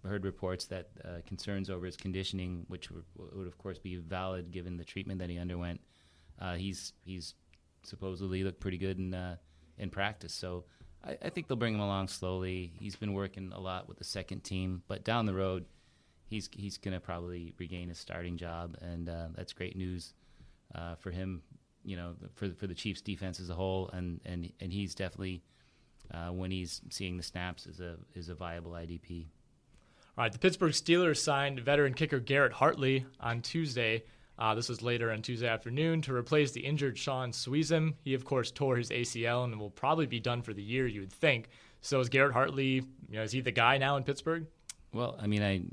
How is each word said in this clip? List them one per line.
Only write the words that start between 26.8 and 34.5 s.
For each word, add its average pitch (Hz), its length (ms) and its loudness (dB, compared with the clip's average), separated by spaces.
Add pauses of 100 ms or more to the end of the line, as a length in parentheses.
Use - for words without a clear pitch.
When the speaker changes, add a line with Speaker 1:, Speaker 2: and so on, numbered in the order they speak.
Speaker 1:
seeing 90 260 -4
the 85 60 -6
snaps, 90 440 -6
is 82 140 -14
a, 85 160 -8 (180)
is 85 140 -10
a 87 60 -8
viable 85 400 -8
I 85 120 -8
D 85 120 -8
P. 85 300 -10 (920)
Speaker 2:
All 120 60 2
right, 113 80 2
the 120 60 -10
Pittsburgh 180 340 4
Steelers 170 460 6
signed 139 420 2
veteran 143 340 6
kicker 147 260 2
Garrett 139 320 6
Hartley 135 520 6 (160)
on 117 220 0
Tuesday. 120 600 2 (360)
Uh, 110 160 4